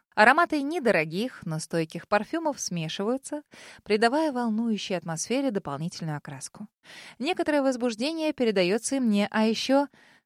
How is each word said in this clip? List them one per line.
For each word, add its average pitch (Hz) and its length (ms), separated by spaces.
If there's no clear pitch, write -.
Ароматы 294 480
недорогих, 220 840
но 156 140
стойких 165 500
парфюмов 285 500
смешиваются, 202 840
придавая 233 500
волнующей 226 640
атмосфере 226 540
дополнительную 160 680
окраску. 143 520
Некоторое 311 420
возбуждение 269 720
передаётся 220 640
и 269 40
мне, 208 300
а 220 140
ещё 262 440